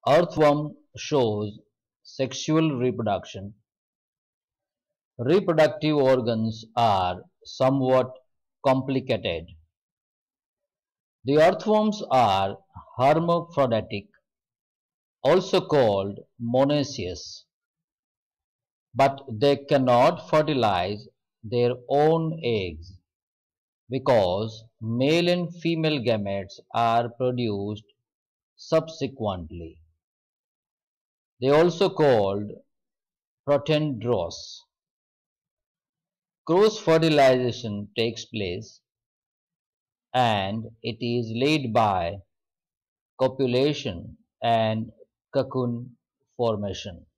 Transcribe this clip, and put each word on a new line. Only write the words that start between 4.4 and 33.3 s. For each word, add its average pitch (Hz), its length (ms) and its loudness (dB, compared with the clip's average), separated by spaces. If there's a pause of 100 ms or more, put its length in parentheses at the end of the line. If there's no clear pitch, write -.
Reproductive 156 800 2
organs 117 680 2 (120)
are 95 460 0 (220)
somewhat 131 680 0 (520)
complicated. 127 800 -2 (1800)
The 139 140 2
earthworms 208 720 2
are 101 480 2 (400)
hermaphroditic, 139 1120 0 (1160)
also 180 360 2
called 104 600 0 (200)
monoecious, 127 1080 -4 (1500)
but 139 340 2
they 135 280 2
cannot 139 760 2
fertilize 110 760 0 (340)
their 120 300 0 (160)
own 160 560 2
eggs 95 480 -4 (960)
because 110 760 0 (160)
male 135 480 0
and 180 340 -2
female 160 380 -2
gametes 101 580 -4 (160)
are 117 340 2
produced 110 760 -4 (720)
subsequently. 92 1200 -6 (1600)
They 131 100 0
also 170 400 2
called 104 600 2 (960)